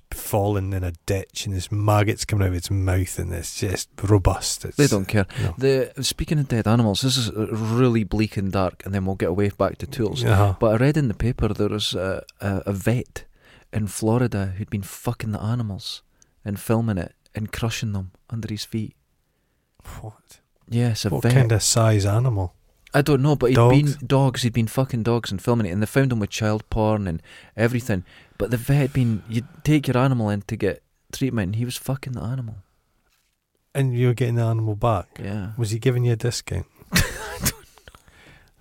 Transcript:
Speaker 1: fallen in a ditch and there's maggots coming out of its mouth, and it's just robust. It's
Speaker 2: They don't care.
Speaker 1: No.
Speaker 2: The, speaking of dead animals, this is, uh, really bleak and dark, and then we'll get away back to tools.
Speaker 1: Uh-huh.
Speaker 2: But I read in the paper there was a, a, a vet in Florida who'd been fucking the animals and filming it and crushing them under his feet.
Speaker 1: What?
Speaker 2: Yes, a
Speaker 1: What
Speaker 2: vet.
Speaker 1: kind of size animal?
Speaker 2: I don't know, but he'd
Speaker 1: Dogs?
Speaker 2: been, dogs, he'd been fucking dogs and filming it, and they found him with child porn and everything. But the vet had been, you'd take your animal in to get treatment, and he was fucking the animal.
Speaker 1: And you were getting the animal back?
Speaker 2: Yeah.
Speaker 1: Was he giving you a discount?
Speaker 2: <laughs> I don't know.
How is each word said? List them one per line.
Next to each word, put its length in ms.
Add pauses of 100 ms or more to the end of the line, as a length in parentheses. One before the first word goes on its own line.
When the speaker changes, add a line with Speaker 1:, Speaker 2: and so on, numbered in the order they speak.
(120)
Speaker 1:
fallen 640
in 100
a 80 (160)
ditch 380
and 100
there's 160
maggots 540
coming 200
out 60
of 60
its 120
mouth, 480
and 160
it's 260
just 300 (140)
robust. 640
It's 120
Speaker 2:
They 100
don't 200
care. 180 (160)
Speaker 1:
No. 160
Speaker 2:
The, 340 (100)
speaking 360
of 100
dead 200
animals, 340
this 160
is, 120
uh, 220
really 520
bleak 340
and 140
dark, 340
and 80
then 120
we'll 100
get 140
away 200
back 300
to 80
tools. 360
Speaker 1:
Uh-huh. 360
Speaker 2:
But 160
I 20
read 200
in 100
the 80
paper 360
there 180
was 260
a, 280 (160)
a, 280
a 60
vet 520 (480)
in 140
Florida 720
who'd 120
been 140
fucking 480
the 100
animals 600 (420)
and 140
filming 400
it 140 (220)
and 160
crushing 420
them 180 (180)
under 180
his 180
feet. 300 (1080)
Speaker 1:
What? 380 (300)
Speaker 2:
Yes, 360
a 40
Speaker 1:
What 140
Speaker 2:
vet. 100
Speaker 1:
kind 180
of 120
size 420
animal? 480 (400)
Speaker 2:
I 100
don't 180
know, 140
but 160
he'd 40
Speaker 1:
Dogs? 420
Speaker 2:
been, 100
dogs, 340
he'd 120
been 140
fucking 360
dogs 280
and 100
filming 260
it, 40
and 100
they 40
found 260
him 80
with 120
child 400
porn 360
and 140 (340)
everything. 480 (360)
But 100
the 80
vet 200
had 160
been, 360
you'd 180 (160)
take 240
your 100
animal 320
in 140
to 120
get 260 (300)
treatment, 380
and 80
he 80
was 120
fucking 360
the 100
animal. 340 (1160)
Speaker 1:
And 200
you 120
were 80
getting 200
the 80
animal 320
back? 460
Speaker 2:
Yeah. 340
Speaker 1:
Was 140
he 80
giving 280
you 80
a 20
discount? 500 (140)
Speaker 2:
<laughs> 120
I 80 (400)
don't 120
know. 480 (600)